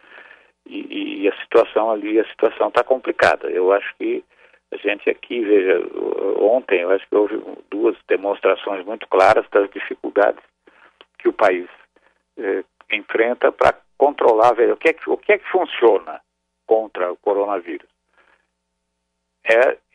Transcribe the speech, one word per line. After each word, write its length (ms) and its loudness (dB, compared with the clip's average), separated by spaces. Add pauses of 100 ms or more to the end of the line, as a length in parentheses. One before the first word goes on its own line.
(640)
E, 160 -12
e, 420 -10
e 60 0
a 140 -2
situação 480 -4
ali, 280 -4
a 100 0
situação 420 -4
tá 120 0
complicada. 680 0
Eu 220 2
acho 240 -2
que 280 -6 (480)
a 40 -10
gente 340 -4
aqui, 300 -8
veja, 400 2
o-, 640 -4
ontem 340 2
eu 100 -2
acho 160 0
que 80 -4
houve 280 0 (280)
duas 260 0 (120)
demonstrações 800 -2
muito 200 -10
claras 440 4
das 200 2
dificuldades 720 -2 (760)
que 100 -2
o 40 2
país, 360 0 (680)
eh, 260 -4 (260)
enfrenta 600 -2
pra 220 -2 (240)
controlar, 560 4
veja, 180 2
o 40 -2
que 120 0
é 40 4
que, 180 -10
o 60 0
que 160 -2
é 60 2
que 120 -14
funciona 680 0 (460)
contra 460 0
o 40 -10
coronavírus? 720 -4 (1600)
É 320 4 (180)